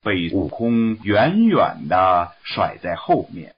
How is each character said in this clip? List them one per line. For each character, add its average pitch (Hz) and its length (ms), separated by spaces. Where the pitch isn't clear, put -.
被 90 320
悟 95 160
空 113 540
远 135 420
远 104 440
地 90 540
甩 - 340
在 87 180
后 - 380
面。 - 240